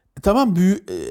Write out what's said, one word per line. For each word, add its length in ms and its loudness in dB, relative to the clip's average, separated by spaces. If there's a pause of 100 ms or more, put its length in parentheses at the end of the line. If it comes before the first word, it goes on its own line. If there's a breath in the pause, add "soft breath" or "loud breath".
(180 soft breath)
E, 40 -18
tamam, 340 0
büyü-, 300 0 (260)